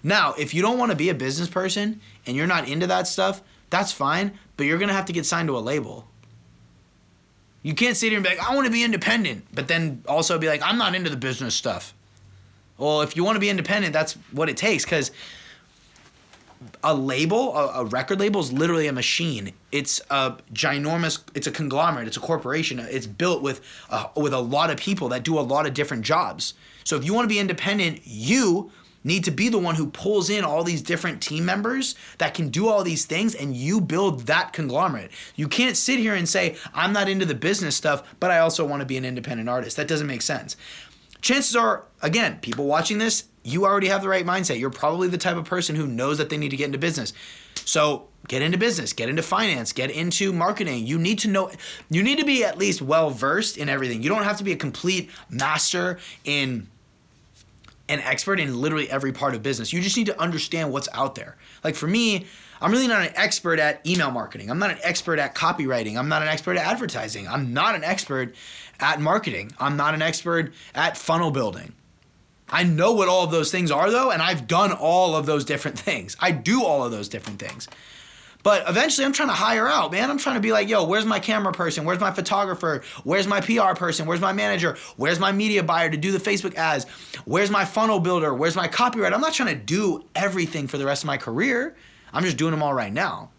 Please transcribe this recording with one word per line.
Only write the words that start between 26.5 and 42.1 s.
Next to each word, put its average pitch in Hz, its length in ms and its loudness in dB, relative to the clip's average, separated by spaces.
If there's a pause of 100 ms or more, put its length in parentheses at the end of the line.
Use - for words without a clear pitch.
So 160 120 0
if 131 80 -2
you 185 100 0
wanna 233 140 2
be 208 100 2
independent, 190 680 0
you 175 680 2 (360)
need 170 180 0
to 185 60 2
be 202 200 2
the 226 80 2
one 175 160 0
who 156 120 0
pulls 185 440 0
in 208 120 0
all 160 220 0
these 170 160 -2
different 170 400 -4
team 156 240 -2
members 208 500 -2 (220)
that 156 160 -2
can 160 160 -2
do 170 200 0
all 208 140 4
these 165 220 -2
things, 208 300 0
and 139 200 -6
you 147 240 0
build 160 480 0
that 160 280 2
conglomerate. 139 560 -2 (260)
You 151 100 -2
can't 240 300 2
sit 262 220 2
here 220 160 2
and 175 120 0
say, 165 300 0 (160)
"I'm 180 220 0
not 202 120 2
into 190 200 0
the 143 80 0
business 165 420 0
stuff, 143 260 0 (160)
but 180 120 2
I 170 80 6
also 165 260 4
wanna 143 220 -4
be 131 100 -4
an 131 80 -4
independent 123 460 -4
artist." 123 260 -2
That 151 120 -4
doesn't 151 180 0
make 127 160 -4
sense. - 340 -4 (640)
Chances 269 340 2
are, 226 300 2 (160)
again, 165 400 0